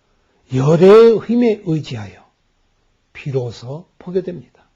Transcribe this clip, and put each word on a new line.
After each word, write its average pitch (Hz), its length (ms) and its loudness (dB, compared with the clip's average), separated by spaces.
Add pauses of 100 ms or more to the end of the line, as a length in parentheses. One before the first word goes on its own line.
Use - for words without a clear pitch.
(540)
열애의 190 720 4
힘에 226 380 -2
의지하여 120 580 -10 (920)
비로소 127 720 -12 (140)
보게 185 220 -8
됩니다. 131 540 -18